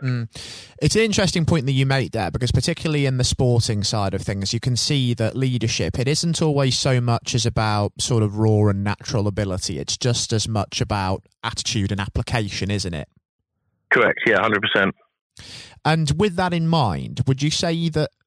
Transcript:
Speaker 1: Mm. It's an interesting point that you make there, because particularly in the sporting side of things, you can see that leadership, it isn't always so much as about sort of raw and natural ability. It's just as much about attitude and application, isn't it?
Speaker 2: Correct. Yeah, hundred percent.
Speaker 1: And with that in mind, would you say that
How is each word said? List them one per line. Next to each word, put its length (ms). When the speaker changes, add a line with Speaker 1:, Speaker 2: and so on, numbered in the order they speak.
Speaker 1:
Mm. 260
It's 160
an 60
interesting 420
point 220
that 60
you 120
make 280
there, 180
because 220
particularly 520
in 140
the 60
sporting 580
side 320
of 80
things, 320
you 60
can 160
see 380
that 220
leadership, 640
it 100
isn't 320
always 380
so 220
much 340
as 100
about 560
sort 220
of 160
raw 300
and 140
natural 440
ability. 520
It's 200
just 340
as 160
much 320
about 440
attitude 500
and 80
application, 720
isn't 240
it? 140
Speaker 2:
Correct. 320
Yeah, 160
hundred 220
percent. 320
Speaker 1:
And 340
with 180
that 180
in 140
mind, 580
would 160
you 80
say 400
that 200